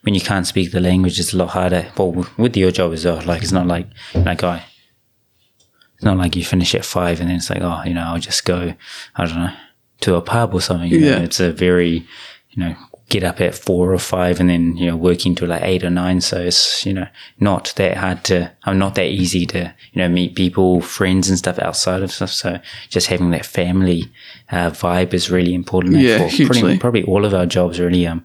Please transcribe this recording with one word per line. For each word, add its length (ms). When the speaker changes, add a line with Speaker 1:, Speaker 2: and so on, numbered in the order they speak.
Speaker 1:
when 120
you 60
can't 260
speak 260
the 80
language, 400
it's 120
a 40
lot 140
harder. 360
Well, 140
w-, 280
with 180
your 160
job 200
as 120
well, 200
like, 180
it's 100
not 140
like, 220
like, 280
I, 220
it's 100
not 120
like 180
you 100
finish 300
at 100
five 360
and 100
then 60
it's 140
like, 120
"Oh, 240
you 80
know, 80
I'll 160
just 260
go, 300
I 100
don't 100
know, 160
to 160
a 60
pub 320
or 60
something." 300
You 100
know, 60
Speaker 2:
Yeah. 20
Speaker 1:
it's 200
a 120
very, 540
you 140
know, 100
get 160
up 180
at 120
four 380
or 60
five 420
and 80
then, 260
you 120
know, 100
working 380
till, 140
like, 140
eight 220
or 60
nine. 320
So 180
it's, 460
you 80
know, 120
not 380
that 220
hard 260
to, 260
uh, 80
not 220
that 140
easy 380
to, 280
you 80
know, 80
meet 260
people, 460
friends 480
and 80
stuff 220
outside 440
of 80
stuff. 220
So 260
just 200
having 240
that 120
family, 680
uh, 200
vibe 420
is 180
really 220
important, 440
eh, 40
Speaker 2:
Yeah, 180
Speaker 1:
for 100
pretty, 80
Speaker 2:
hugely. 180
Speaker 1:
probably 240
all 240
of 80
our 100
jobs 340
really, 280
um, 180